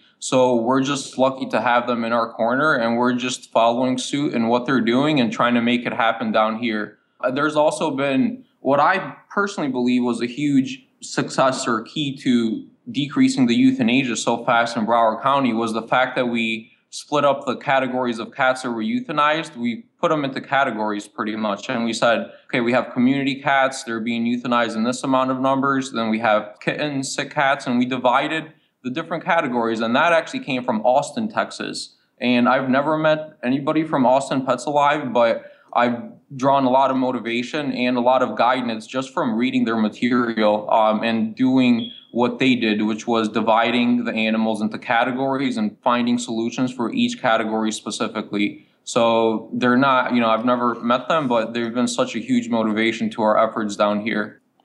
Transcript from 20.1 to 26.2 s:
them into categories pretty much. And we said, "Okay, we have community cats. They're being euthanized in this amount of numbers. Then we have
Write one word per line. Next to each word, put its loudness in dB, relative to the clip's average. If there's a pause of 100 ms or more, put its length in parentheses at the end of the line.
them 0
into -6
categories -2
pretty -6
much. -4
And -2
we -2
said, 0 (160)
"Okay, -2
we 0
have 0
community 0
cats. 0
They're -6
being -2
euthanized 0
in 0
this -2
amount 0
of -4
numbers. 0
Then -2
we 0
have 0